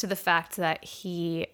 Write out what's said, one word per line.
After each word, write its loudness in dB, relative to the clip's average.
to 0
the 0
fact 2
that 2
he -4